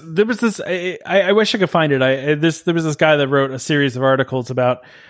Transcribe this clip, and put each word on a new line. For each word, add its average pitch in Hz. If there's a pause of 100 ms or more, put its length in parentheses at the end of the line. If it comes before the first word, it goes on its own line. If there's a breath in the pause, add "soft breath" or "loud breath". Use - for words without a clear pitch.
there 165
was 226
this, 220
I, 180
I, 190
I 185
wish 214
I 220
could 185
find 156
it. 131
I, 135
this, 160
there 175
was 165
this 156
guy 156
that 143
wrote 135
a 127
series 143
of 127
articles 131
about, 123 (300 loud breath)